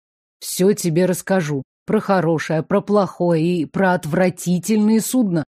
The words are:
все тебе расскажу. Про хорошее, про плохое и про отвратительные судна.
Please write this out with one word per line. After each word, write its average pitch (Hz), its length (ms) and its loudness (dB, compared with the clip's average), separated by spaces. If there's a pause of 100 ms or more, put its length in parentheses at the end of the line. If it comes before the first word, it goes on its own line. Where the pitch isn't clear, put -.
(400)
все 190 340 0
тебе 180 320 0
расскажу. 170 560 -2 (240)
Про 214 140 0
хорошее, 165 640 0
про 190 180 0
плохое 180 640 0
и 175 220 0
про 185 280 0
отвратительные 180 1040 0
судна. 190 540 0